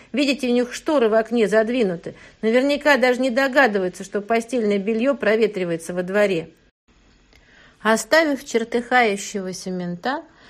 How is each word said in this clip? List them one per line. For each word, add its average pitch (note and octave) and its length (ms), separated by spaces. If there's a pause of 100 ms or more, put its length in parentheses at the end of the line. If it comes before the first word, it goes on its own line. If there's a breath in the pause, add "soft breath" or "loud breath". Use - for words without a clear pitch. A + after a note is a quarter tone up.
(120)
Видите, C4 360
у A#3+ 40
них B3 220
шторы C4+ 360
в G#3 40
окне A3 340
задвинуты. G#3+ 680 (260 loud breath)
Наверняка C#4 560
даже B3 240
не C4 80
догадываются, A#3 720
что G3 180
постельное A#3 580
белье A3+ 360
проветривается G3 800
во F3+ 100
дворе». F#3+ 460 (1300 soft breath)
Оставив C4+ 640
чертыхающегося A3 1200
мента, F3+ 540 (260 loud breath)